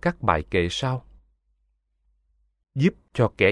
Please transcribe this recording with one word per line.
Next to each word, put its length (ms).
các 200
bài 220
kệ 260
sau. 360
"Giúp 180
cho 240
kẻ 140